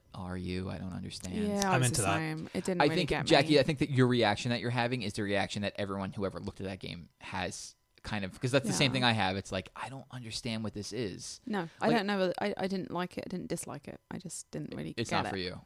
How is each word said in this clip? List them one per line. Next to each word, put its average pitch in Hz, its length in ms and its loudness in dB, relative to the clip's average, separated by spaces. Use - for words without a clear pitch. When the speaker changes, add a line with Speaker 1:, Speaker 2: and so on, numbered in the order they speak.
Speaker 1:
are 90 240 -6
you? 92 320 -4
I 98 80 -6
don't 92 140 -8
understand." 92 440 -8
Speaker 2:
Yeah, 202 340 0
I - 40 4
Speaker 3:
I'm - 60 6
Speaker 2:
was 123 80 6
Speaker 3:
into 117 140 0
Speaker 2:
the 95 40 2
Speaker 3:
that. 98 100 4
Speaker 2:
same. 156 380 -4
It 180 100 -2
didn't 185 160 2
Speaker 1:
I 147 40 8
Speaker 2:
really 156 120 4
Speaker 1:
think, 180 140 2
Speaker 2:
get 151 160 0
Speaker 1:
Jackie, 156 280 8
Speaker 2:
me. 147 40 10
Speaker 1:
I 135 40 8
think 151 180 2
that 151 100 0
your 127 160 6
reaction 117 460 4
that 120 80 0
you're 120 100 -2
having 120 320 0
is 104 120 -2
the 113 80 0
reaction 98 400 2
that 101 140 -2
everyone 98 360 -2
who 101 140 -4
ever 92 140 -4
looked 98 200 -8
at 98 60 -6
that 95 120 -6
game - 300 -10
has, - 540 -6
kind 104 220 -4
of, 90 160 -6
'cause 127 100 0
that's 135 160 4
the 202 80 0
same 151 160 4
Speaker 2:
Yeah. - 20 -4
Speaker 1:
thing 127 120 2
I 120 80 6
have. 98 240 2
It's 95 160 -6
like, 95 220 -4
"I - 140 -8
don't 135 220 -12
understand 113 520 -6
what 104 120 -4
this 101 180 -6
is." 101 540 -6
Speaker 2:
No, 185 220 -2
I 208 80 2
Speaker 1:
Like 240 80 6
Speaker 2:
don't 196 100 0
know 202 120 0
whether, 185 220 2
I, 202 180 -2
I 190 80 -2
didn't 190 240 -4
like 180 260 -4
it. - 100 -6
I - 40 -12
didn't 180 180 -6
dislike 156 400 -8
it. - 100 -12
I - 80 -8
just - 320 -12
didn't 151 260 -8
really 160 220 -8
Speaker 1:
It's 117 100 -2
Speaker 2:
get 196 80 0
Speaker 1:
not 190 100 0
Speaker 2:
it. - 40 -4
Speaker 1:
for - 80 -4
you. 90 280 -6